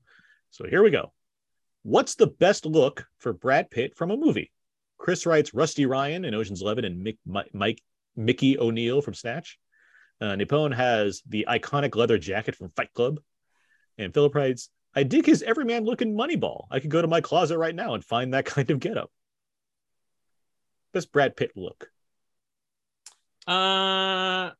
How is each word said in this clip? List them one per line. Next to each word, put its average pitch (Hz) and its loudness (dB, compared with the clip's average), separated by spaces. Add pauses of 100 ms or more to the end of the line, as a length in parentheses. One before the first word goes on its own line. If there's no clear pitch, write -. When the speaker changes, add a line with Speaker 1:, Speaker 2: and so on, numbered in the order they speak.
(520)
Speaker 1:
So - -16
here 175 2
we 220 8
go. 139 0 (720)
What's 135 2
the - 6
best - 2
look 156 2 (140)
for 120 -4
Brad 135 2
Pitt - -4
from 175 -2
a 220 -2
movie? 269 0 (460)
Chris - -2
writes 156 4
Rusty 147 0
Ryan 139 -2
in 135 -4
Ocean's 101 -4
Eleven 110 -2
and 90 -6
Mick-, 107 -8
Mi-, 92 -8
Mike, 101 -2 (360)
Mickey 127 2
O'Neill 117 0
from 113 -6
Snatch. 120 -10 (600)
Uh, 101 -4
Nippon 143 0
has 113 0
the 107 -2
iconic 139 -2
leather 117 4
jacket 95 -6
from 92 -14
Fight - -6
Club. 131 -2 (760)
And 98 -8
Philip 147 4
writes, 131 -2 (240)
"I 139 2
dig 214 2
his - 6
everyman 233 -2
look 233 -2
in 220 -2
Moneyball. 214 -4
I - -4
could 156 -6
go 160 2
to 170 2
my 165 2
closet 165 0
right 165 -2
now 175 -6
and 104 -6
find 127 -4
that 135 2
kind 135 -2
of 147 0
getup." 190 -6 (1800)
Best 175 -4
Brad 139 2
Pitt - -4
look? - -14 (1600)
Speaker 2:
Uh, 190 0